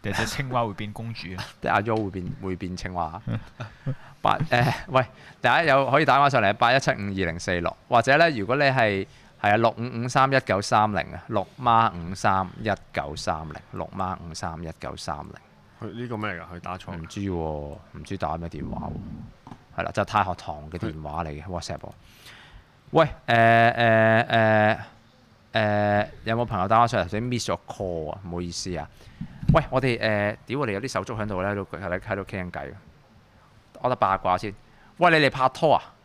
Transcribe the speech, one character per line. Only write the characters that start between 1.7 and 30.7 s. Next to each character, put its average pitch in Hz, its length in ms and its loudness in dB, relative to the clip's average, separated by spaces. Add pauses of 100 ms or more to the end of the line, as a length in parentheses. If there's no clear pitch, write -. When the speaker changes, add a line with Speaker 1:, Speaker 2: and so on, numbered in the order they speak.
Speaker 2:
阿 104 80 4
U 110 160 0
會 104 140 -2
變， 90 220 -8 (100)
會 95 140 -4
變 90 200 -8
青 92 180 -10
蛙。 85 260 -4 (1000)
八， - 160 2
誒， 123 340 2 (160)
喂， 131 160 4 (360)
大 127 160 4
家 170 80 4
有 135 260 4
可 143 100 4
以 156 40 4
打 135 140 6
電 - 20 6
話 143 100 6
上 123 120 4
嚟， 101 100 4
八 120 200 4
一 135 60 6
七 143 140 2
五 - 20 0
二 - 40 -4 (320)
零 85 100 -8
四 90 200 -2
六， 85 160 -4 (120)
或 117 120 6
者 131 160 4
呢， 165 140 6
如 104 160 -4
果 123 80 0
你 147 80 2
係， 113 420 2 (360)
係 104 140 4
啊， - 20 4
六 113 200 4
五 117 280 -6
五 - 40 -4
三 135 240 4
一 131 80 4
九 101 220 0
三 107 300 4
零 98 60 0 (140)
啊， 80 160 -14
六 104 160 -2 (160)
孖 113 320 4
五 87 220 -8
三 95 340 0 (120)
一 110 100 -4 (220)
九 73 240 -6
三 82 320 -6
零， 73 60 -12 (180)
六 87 240 -10
孖 92 240 -4
五 85 140 -14
三 85 280 -8
一 80 160 -8
九 - 180 -12
三 76 220 -10
零。 73 140 -14 (480)
Speaker 3:
佢 104 120 -10
呢 117 160 -10
個 117 80 -8
咩 104 140 -6
嚟 85 100 -10
㗎？ 82 40 -14 (100)
佢 87 60 -12
打 92 180 -10
錯。 87 160 -14
Speaker 2:
唔 82 120 -10
知 101 140 -10
喎， 98 140 -4
唔 78 680 -8
知 98 120 -10
打 80 200 -4
咩 85 120 -8
電 - 220 -10
話 - 180 -8
喎。 - 920 -14
係 - 40 -4
啦， 80 80 -6
就 104 100 -2
係 - 40 0
太 104 180 0
學 92 100 -4
堂 76 360 -12
嘅 87 80 -10
電 78 240 -8
話 78 220 -6
嚟 80 40 -8
嘅， 73 140 -12
Speaker 3:
佢 92 40 -16 (140)
Speaker 2:
WhatsApp 78 180 -10
喎。 - 120 -14 (1000)
喂， 160 120 6
誒， 147 40 2 (180)
誒， 113 1000 6
誒， 110 520 4 (760)
誒， 104 560 2 (160)
有 113 120 -2
冇 120 100 0
朋 107 140 -4
友 98 80 0
打 110 80 4
電 117 40 8
話 117 60 6
上 110 140 0
嚟？ - 40 0
頭 87 60 -6
先 104 120 -4
miss 123 280 -4
咗 82 160 0
call 82 460 -6
啊， 101 120 -12
唔 87 80 -10
好 87 80 -4
意 87 100 -6
思 90 260 -8
啊。 73 120 -8 (680)
喂， 160 160 6
我 127 100 2
哋， 123 180 0
誒， 107 380 0 (100)
屌， 127 140 -4
我 135 60 -2
哋 107 60 -2